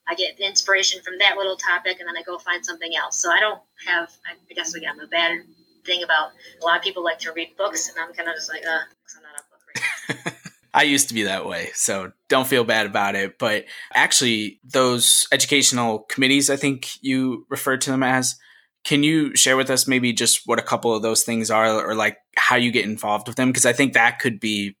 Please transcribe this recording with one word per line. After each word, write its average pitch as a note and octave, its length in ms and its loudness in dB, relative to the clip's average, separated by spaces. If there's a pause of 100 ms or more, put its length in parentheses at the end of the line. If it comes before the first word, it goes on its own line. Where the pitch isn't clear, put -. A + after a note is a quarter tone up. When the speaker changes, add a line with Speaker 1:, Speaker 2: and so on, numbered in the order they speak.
Speaker 1:
I E3+ 80 -4
get F#3 240 -6
inspiration F#3+ 640 0
from F#3 180 -12
that G3+ 180 2
little F#3+ 200 -4
topic, F3+ 420 -2
and F3 80 -16
then E3+ 100 -8
I E3+ 60 -10
go F3+ 160 -10
find F3 260 -6
something E3 300 -10
else. - 260 -4
So E3+ 100 0
I F3+ 80 4
don't G#3+ 220 -2 (260)
have, E3+ 240 -2 (180)
I, E3+ 40 -14 (160)
I - 40 -20
guess, E3+ 220 -8
again, D3+ 260 -12
a D3+ 60 -18
bad E3+ 320 -2 (460)
thing F3 180 -4
about, D#3+ 280 0 (300)
a E3 40 -2
lot E3+ 120 4
of E3+ 60 -6
people F#3 200 -6
like - 160 -4
to D#3+ 120 -10
read E3 260 -10
books, G3 300 -4
and - 100 -16
I'm - 160 -10
kinda E3+ 200 -6
just D#3+ 160 -10
like, D#3 160 -12
"Uh, D#3+ 160 -4 (340)
I'm - 80 -20
not D3 160 -20
a - 100 -14
book - 760 -8
reader." F3 160 -10
Speaker 2:
<laughs> - 320 -14
I C#3+ 100 6
used C#3+ 260 2
to A#2+ 40 -6
be A2 100 0
that F#2+ 220 -2
way, E2+ 280 -6
so F#2+ 400 -4 (160)
don't C3 180 4
feel B2 160 4
bad A2 220 2
about G2+ 300 0
it. G2 220 -4
But G#2+ 280 -2 (280)
actually, A#2+ 680 2
those B2 720 2
educational B2 640 2
committees, C3+ 500 2
I C#3 60 2
think C#3 360 -2 (100)
you C3 480 -2
referred C3 320 -2
to C#3 100 -2
them C3 120 0
as, B2+ 320 2 (500)
can C#3+ 180 2
you D3+ 320 2
share C3 220 4
with C3 120 2
us B2+ 160 2
maybe B2 280 2
just A2+ 340 0
what A2+ 120 2
a - 40 0
couple A#2 320 0
of G#2 60 -2
those A2+ 220 0
things A2+ 280 -2
are, A2 180 4
or, A2 240 0
like, G#2+ 260 0 (180)
how - 180 4
you B2 160 2
get A2+ 140 2
involved G#2+ 420 -2
with A#2 80 -8
them? B2+ 160 2
'Cause - 140 2
I B2 80 6
think C3+ 200 2
that A#2+ 260 4
could A2+ 200 -2
be G2+ 420 -4